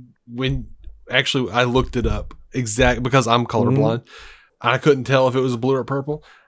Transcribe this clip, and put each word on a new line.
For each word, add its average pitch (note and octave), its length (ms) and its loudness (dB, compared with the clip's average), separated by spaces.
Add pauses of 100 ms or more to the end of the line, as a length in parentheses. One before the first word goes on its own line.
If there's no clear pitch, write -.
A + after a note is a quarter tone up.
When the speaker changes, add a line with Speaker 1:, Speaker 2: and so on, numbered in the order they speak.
(260)
Speaker 1:
when, B2 440 -4 (420)
actually, B2+ 400 0
I A#2+ 140 2
looked B2 320 0
it A2+ 100 0
up G#2+ 260 -4 (200)
exact, B2 500 0
because B2+ 240 2
I'm A#2 180 2
colorblind. A2+ 580 0
Speaker 2:
Mm-hmm. - 40 -20 (540)
Speaker 1:
I A#2+ 160 2
couldn't C#3 260 4
tell C3 240 2
if B2 80 -2
it C3 60 0
was B2+ 160 -2
blue C3 180 0
or B2+ 80 -2
purple. C#3 400 -6 (240)